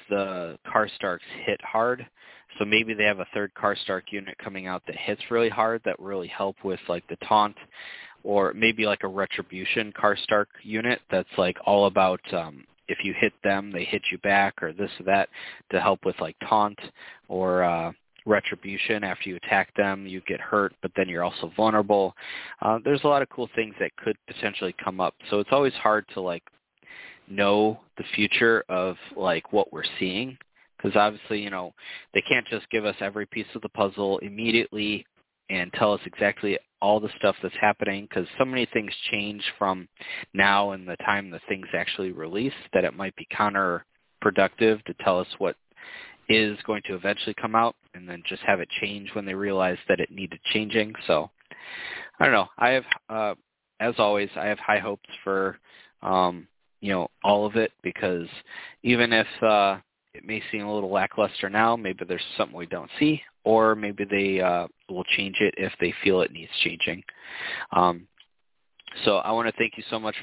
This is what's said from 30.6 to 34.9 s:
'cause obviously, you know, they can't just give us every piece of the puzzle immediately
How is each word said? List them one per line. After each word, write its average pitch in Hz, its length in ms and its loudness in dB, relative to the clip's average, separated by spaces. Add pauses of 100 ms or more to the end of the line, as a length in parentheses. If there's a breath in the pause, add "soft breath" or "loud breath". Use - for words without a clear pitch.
'cause 107 180 0
obviously, 104 460 0
you 101 80 -8
know, 90 240 -8 (380 loud breath)
they 92 100 2
can't 127 260 0
just 107 220 -8
give 110 160 -2
us 98 140 -4
every 101 260 -6
piece - 280 -10
of 113 80 -12
the 104 80 -8
puzzle 98 500 0
immediately 107 840 -2 (440)